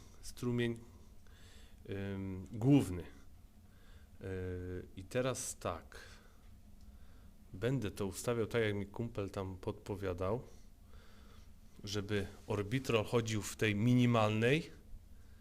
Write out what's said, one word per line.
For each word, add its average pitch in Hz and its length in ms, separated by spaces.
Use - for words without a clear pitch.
strumień, 120 580
ym, 98 640
główny. 107 520
Yy, 98 60
i 95 60
teraz 123 540
tak. - 420
Będę 107 380
to 104 140
ustawiał 110 420
tak, 117 140
jak 107 140
mi 101 100
kumpel 107 440
tam 95 280
podpowiadał, 98 840
żeby 101 440
orbitrol 107 580
chodził 110 360
w - 140
tej 107 200
minimalnej, 120 960